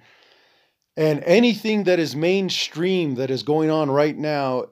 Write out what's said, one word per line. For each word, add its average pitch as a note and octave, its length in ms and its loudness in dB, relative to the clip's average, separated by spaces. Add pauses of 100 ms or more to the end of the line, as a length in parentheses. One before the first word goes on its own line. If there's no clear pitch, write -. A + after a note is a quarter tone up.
(960)
And D3+ 280 0
anything G#3+ 600 2
that F3+ 120 4
is C#3 180 -2
mainstream F3 1000 -2
that C3 160 -2
is B2 100 -4
going D#3 300 0
on D#3 180 0
right D3 260 2
now, C#3 560 -4